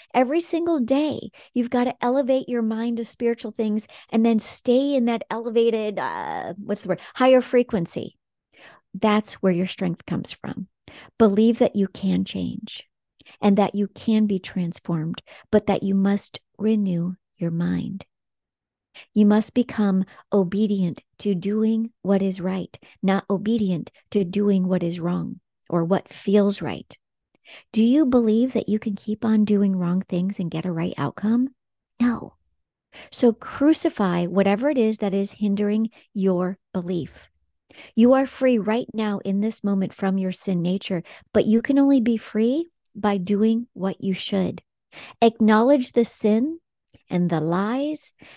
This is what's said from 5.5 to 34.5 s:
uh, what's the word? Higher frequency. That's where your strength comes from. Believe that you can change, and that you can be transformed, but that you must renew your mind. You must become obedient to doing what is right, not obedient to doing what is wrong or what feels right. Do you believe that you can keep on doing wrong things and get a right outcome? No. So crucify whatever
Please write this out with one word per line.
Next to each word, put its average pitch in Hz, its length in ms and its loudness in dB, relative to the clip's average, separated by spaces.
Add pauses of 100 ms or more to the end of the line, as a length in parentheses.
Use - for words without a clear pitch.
uh, 85 600 -6
what's 202 240 -6
the 185 80 -4
word? 165 100 -4 (160)
Higher 254 240 6
frequency. - 760 -2 (800)
That's 214 400 0
where 190 180 2
your 180 140 0
strength - 400 -6
comes 180 240 -6
from. - 380 -12 (500)
Believe 220 400 4
that - 160 2
you 196 140 0
can 185 360 -2
change, - 640 -10 (520)
and 202 160 4
that 202 180 0
you 202 140 -2
can 214 380 0
be 202 120 0
transformed, 170 840 -6 (280)
but 208 160 2
that - 160 0
you 196 120 -2
must 196 460 -2 (180)
renew 190 560 -2 (220)
your 170 140 -4
mind. 175 540 -4 (1120)
You 208 120 6
must 214 280 2
become 202 500 0 (280)
obedient 196 720 0 (160)
to 202 140 -2
doing 220 560 -2 (120)
what 190 180 2
is 190 200 -4
right, 185 360 -6 (260)
not 190 280 0
obedient 202 600 -2 (180)
to 202 140 0
doing 190 420 2
what 180 160 0
is 170 160 -4
wrong 175 420 -4 (280)
or 170 160 0
what 180 240 0
feels 202 520 0
right. 110 360 -10 (760)
Do 220 100 2
you 269 220 4
believe 240 500 2
that - 140 -4
you 208 100 0
can 208 180 -6
keep 214 280 -6
on 220 200 4
doing 202 320 2
wrong 180 260 0
things 190 380 -4
and 170 100 -4
get 160 160 -6
a 180 60 -4
right 165 260 -4
outcome? 233 520 -2 (500)
No. 240 340 -2 (800)
So 240 200 4
crucify 214 920 0
whatever 196 420 0